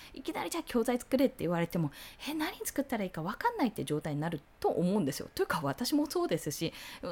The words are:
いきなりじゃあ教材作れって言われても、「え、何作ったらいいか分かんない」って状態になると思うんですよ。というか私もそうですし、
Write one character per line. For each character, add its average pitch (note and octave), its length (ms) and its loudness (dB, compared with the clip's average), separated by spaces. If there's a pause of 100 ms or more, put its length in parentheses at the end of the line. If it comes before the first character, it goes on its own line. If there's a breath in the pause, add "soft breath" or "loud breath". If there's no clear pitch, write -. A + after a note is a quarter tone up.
(120 loud breath)
い - 80 -14
き D#4+ 120 -6
な - 120 -2
り E4+ 60 -4
じ E4+ 80 -2
ゃ - 20 -4
あ - 60 -4
教 A#3 160 2
材 B3 160 2
作 - 180 0
れ C4 100 6
っ - 20 8
て - 120 -4
言 D#3+ 100 0
わ E3+ 100 2
れ E3+ 60 2
て F#3 120 0
も、 D3+ 140 2 (360 loud breath)
「え、 D4+ 60 -2
何 D#4+ 180 -2 (100)
作 D4+ 200 -2
っ - 20 2
た B3 140 -2
ら G3+ 60 0
い - 20 -2
い F#3 40 -4
か D#3+ 120 -6
分 F#3 100 -2
か A#4 180 0
ん A#4+ 60 -4
な F4 80 4
い」 A#3 40 6
っ - 40 -4
て - 120 -2
状 D3+ 180 0
態 D3+ 120 -2
に D3 60 0
な D#3 80 0
る E3+ 120 -4 (200)
と - 80 4
思 F3+ 300 4
う - 20 2
ん D3+ 60 2
で C3 60 0
す - 80 -4
よ。 - 140 -8
と - 80 2
い - 20 4
う - 20 -10
か - 160 0
私 C#3+ 320 0
も D4 160 4
そ F4 140 2
う D#4+ 40 0
で E3+ 80 2
す D3+ 140 -2
し、 D#3+ 240 -2 (380 loud breath)